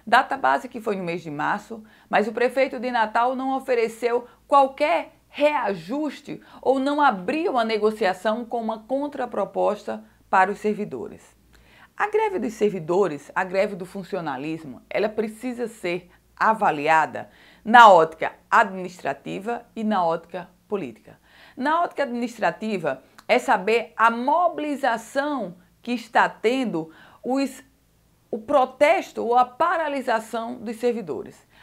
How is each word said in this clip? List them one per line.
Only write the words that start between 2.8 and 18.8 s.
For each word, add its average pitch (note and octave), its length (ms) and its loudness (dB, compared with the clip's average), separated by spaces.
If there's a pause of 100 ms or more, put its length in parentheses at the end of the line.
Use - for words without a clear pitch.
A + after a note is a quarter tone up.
Natal A#3 460 0
não C4 200 -4
ofereceu A#3+ 720 -2 (220)
qualquer C#4+ 640 2 (160)
reajuste B3+ 1120 -4 (180)
ou C4+ 200 0
não C#4+ 200 -2
abriu C#4 600 0
a A3+ 40 2
negociação A3 800 -2
com A#3 160 -6
uma A3 200 -6
contraproposta A3 1200 -4 (240)
para F#3+ 220 4
os G3+ 80 -4
servidores. E3+ 800 -8 (580)
A - 140 -2
greve G#4+ 300 0
dos A3 160 -6
servidores, F3 800 -2
a F3+ 80 -2
greve F#3+ 320 -2
do F3+ 100 -10
funcionalismo, D#3+ 1040 -8
ela G3 180 0
precisa A#3 600 -6
ser F3 420 -8 (300)
avaliada D#3 920 2 (360)
na A3+ 260 12
ótica D#3+ 400 6 (180)
administrativa F#3+ 1160 -2 (100)